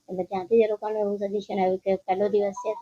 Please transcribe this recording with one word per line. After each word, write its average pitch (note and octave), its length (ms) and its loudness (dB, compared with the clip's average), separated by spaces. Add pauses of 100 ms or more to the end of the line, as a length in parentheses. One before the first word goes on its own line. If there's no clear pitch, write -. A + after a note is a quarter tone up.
એટલે F#3 160 -4
ત્યાંથી G3 380 2
જ - 20 2
એ G#3+ 40 2
લોકોને G#3+ 320 -4
એવું G3+ 180 -2
સજેશન G3+ 420 -4
આવ્યું F#3 180 2
કે F#3+ 180 0
પહેલો F#3+ 320 0
દિવસ G3+ 240 2
છે, G#3 300 -4